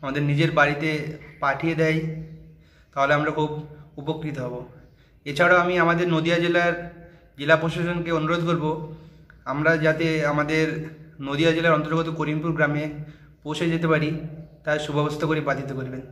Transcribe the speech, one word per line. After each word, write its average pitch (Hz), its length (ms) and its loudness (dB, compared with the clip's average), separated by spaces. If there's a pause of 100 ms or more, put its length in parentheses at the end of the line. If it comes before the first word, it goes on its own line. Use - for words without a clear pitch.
আমাদের 139 280 -2
নিজের 156 280 2
বাড়িতে 147 320 2 (520)
পাঠিয়ে 143 380 0
দেয়, 160 180 2 (960)
তাহলে 139 220 2
আমরা 151 200 0
খুব 151 120 0 (500)
উপকৃত 156 440 -6
হব। 120 100 -8 (720)
এছাড়াও 175 380 4
আমি 180 100 0 (100)
আমাদের 170 300 4
নদিয়া 165 300 2
জেলার 175 300 4 (640)
জেলা 147 240 4
প্রশাসনকে 170 560 -2
অনুরোধ 165 300 0
করব, 156 160 0 (880)
আমরা 151 220 2 (140)
যাতে 156 200 2 (260)
আমাদের 151 340 2 (600)
নদিয়া 156 280 2
জেলার 165 220 4
অন্তর্গত 160 300 0 (100)
করিমপুর 156 380 -2
গ্রামে 147 280 0 (580)
পৌঁছে 151 300 -6
যেতে 165 200 0
পারি, 151 180 2 (520)
তার 151 220 0
সুব্যবস্থা 151 420 -2
করে 156 220 0
বাধিত 135 300 -4
করবেন। 127 340 -8